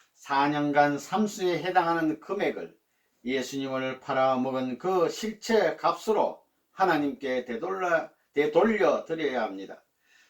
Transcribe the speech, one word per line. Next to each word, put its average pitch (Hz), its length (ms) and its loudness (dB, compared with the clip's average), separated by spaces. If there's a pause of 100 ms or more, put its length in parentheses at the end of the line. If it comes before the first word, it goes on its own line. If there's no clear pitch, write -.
(140)
사 139 340 0
년간 147 500 2
삼수에 185 640 -2
해당하는 165 580 0
금액을 - 580 -6 (460)
예수님을 131 760 -4
팔아먹은 131 800 0
그 180 300 0
실체 214 680 0
값으로 - 640 0 (300)
하나님께 139 760 0
되돌려, 175 640 -2 (240)
되돌려 165 720 4
드려야 143 380 -2
합니다. 95 400 -10 (480)